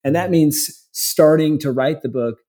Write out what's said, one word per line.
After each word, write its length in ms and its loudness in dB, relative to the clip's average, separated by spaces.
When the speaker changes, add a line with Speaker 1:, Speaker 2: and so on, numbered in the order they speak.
Speaker 1:
and 100 0
that 140 -2
Speaker 2:
Mm. 40 -2
Speaker 1:
means 600 0
starting 680 2
to 120 -4
write 300 -2
the 60 -8
book 300 -6